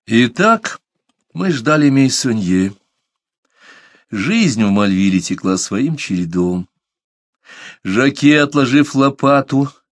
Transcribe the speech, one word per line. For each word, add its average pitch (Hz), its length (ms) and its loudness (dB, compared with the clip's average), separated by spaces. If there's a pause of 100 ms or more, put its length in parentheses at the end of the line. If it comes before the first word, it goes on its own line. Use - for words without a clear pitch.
Итак, 160 720 0 (520)
мы 156 200 -2
ждали 147 360 0
Мейсонье. 110 880 0 (1400)
Жизнь 120 540 0
в 101 80 2
Мальвиле 98 480 2
текла 92 360 -4
своим 131 400 -4
чередом. 90 720 -4 (1160)
Жаке, 139 560 2
отложив 143 560 0
лопату, 139 720 0 (240)